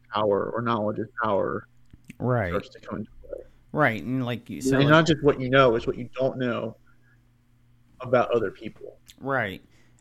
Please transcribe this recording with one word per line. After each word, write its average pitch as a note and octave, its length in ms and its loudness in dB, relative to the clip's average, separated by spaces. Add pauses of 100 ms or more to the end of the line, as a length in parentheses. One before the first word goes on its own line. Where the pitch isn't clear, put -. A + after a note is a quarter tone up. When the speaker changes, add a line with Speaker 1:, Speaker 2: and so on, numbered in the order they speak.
(120)
Speaker 1:
power," G#2 380 0
or A#2 120 -4
"Knowledge G#2+ 360 -2
is G#2+ 100 -6 (140)
power," G2+ 440 -2 (520)
Speaker 2:
Right. A2+ 320 0
Speaker 1:
starts G2 200 -4
to - 100 -20
come A2 180 -10
into G#2+ 120 -10 (120)
play. - 160 -14 (340)
Speaker 2:
Right, C3 300 2
and, B2+ 220 -4
like, A#2+ 260 -8
you F#2 60 -8
Speaker 1:
And D2 80 -8
Speaker 2:
so, C3+ 140 2
Speaker 1:
it's C#3+ 60 2
Speaker 2:
like C#3+ 40 2
Speaker 1:
not D#3 180 8
just C#3+ 160 0
what C#3 180 2
you B2+ 80 -4
know, C3 260 6
it's A#2 120 -2
what B2+ 100 -4
you B2 120 -10 (100)
don't C3 200 -2
know A2+ 380 -2 (1200)
about A#2+ 340 2
other G#2+ 160 0
people. - 480 -16 (220)
Speaker 2:
Right. A#2+ 420 -4 (380)